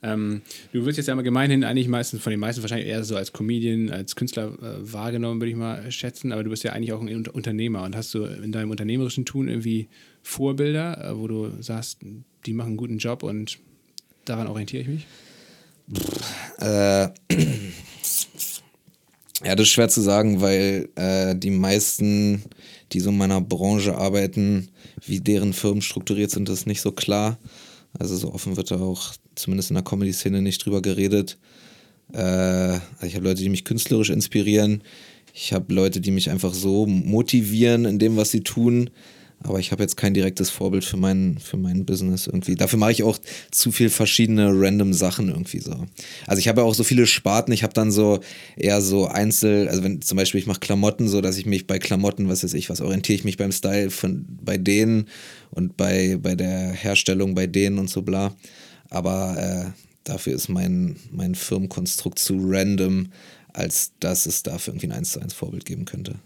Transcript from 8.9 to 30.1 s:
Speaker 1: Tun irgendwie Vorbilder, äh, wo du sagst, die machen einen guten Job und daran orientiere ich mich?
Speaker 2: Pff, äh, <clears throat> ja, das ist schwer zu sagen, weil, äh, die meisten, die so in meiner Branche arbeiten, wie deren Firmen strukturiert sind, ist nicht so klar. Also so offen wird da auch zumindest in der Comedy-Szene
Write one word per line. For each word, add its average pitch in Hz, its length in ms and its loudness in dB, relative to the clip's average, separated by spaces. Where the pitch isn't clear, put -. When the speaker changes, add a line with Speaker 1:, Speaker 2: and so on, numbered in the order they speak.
Speaker 1:
Tun 135 240 -4
irgendwie 113 400 -4
Vorbilder, 147 880 -2
äh, 107 80 -6
wo 110 100 -6
du 110 220 -4
sagst, 113 360 -8
die 113 80 -4
machen 117 160 -4
einen 107 80 -4
guten 113 220 -6
Job 120 240 -4
und 107 340 -6
daran 113 240 -6
orientiere 107 360 -6
ich 123 40 -6
mich? 151 180 -6
Speaker 2:
Pff, - 680 -8
äh, 101 480 4
<clears throat> 156 140 4
ja, 92 120 2
das 107 120 6
ist - 60 6
schwer 117 160 6
zu - 100 4
sagen, 101 420 4
weil, 98 540 2
äh, 95 400 0
die 92 140 -4
meisten, 104 920 2
die 90 60 0
so 95 100 0
in 101 80 2
meiner 95 240 2
Branche 98 560 0
arbeiten, 98 720 0
wie 98 140 -4
deren 101 340 2
Firmen 101 280 0
strukturiert 101 500 -2
sind, 98 180 -2
ist 95 180 -4
nicht 104 140 -2
so 101 100 0
klar. 107 480 -2
Also - 160 -4
so - 180 -4
offen 92 220 -6
wird 92 160 -4
da 92 80 0
auch 92 340 -4
zumindest 95 360 -4
in - 40 0
der 92 80 0
Comedy-Szene 98 580 0